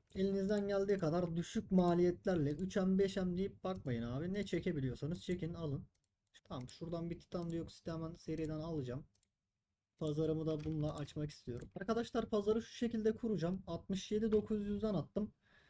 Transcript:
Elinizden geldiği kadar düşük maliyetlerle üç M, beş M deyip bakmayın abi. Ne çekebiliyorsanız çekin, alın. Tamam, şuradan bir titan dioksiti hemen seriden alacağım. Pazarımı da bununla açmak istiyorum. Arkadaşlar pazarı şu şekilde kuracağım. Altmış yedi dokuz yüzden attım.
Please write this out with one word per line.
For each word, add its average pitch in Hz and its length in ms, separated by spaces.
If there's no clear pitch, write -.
Elinizden 196 520
geldiği 196 300
kadar 170 380
düşük - 360
maliyetlerle 175 800
üç 185 260
M, 190 200
beş 196 200
M 180 200
deyip 196 260
bakmayın 139 400
abi. 143 300
Ne 202 120
çekebiliyorsanız 156 760
çekin, 175 300
alın. 165 320
Tamam, 127 260
şuradan 170 400
bir 170 100
titan 170 320
dioksiti 165 400
hemen 160 240
seriden 156 440
alacağım. 151 460
Pazarımı 156 460
da 156 180
bununla 156 340
açmak 151 320
istiyorum. - 460
Arkadaşlar 226 540
pazarı 214 320
şu - 120
şekilde 220 420
kuracağım. 190 520
Altmış 190 440
yedi 214 200
dokuz 208 360
yüzden 208 260
attım. 196 380